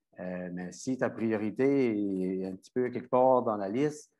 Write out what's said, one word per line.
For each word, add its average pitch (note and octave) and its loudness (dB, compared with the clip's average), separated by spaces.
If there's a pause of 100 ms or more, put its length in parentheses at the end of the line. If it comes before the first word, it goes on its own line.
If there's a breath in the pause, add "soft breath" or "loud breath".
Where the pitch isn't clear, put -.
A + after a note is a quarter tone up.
(200)
Euh, F2+ -8
mais F2+ -8
si C3 -6
ta B2+ 0
priorité G#2+ 0
est F#2+ -4
un F#2+ -8
petit - -20
peu B2+ -2
quelque B2 -8
part B2+ 6
dans A2+ 0
la G2 -4
liste, D3 -2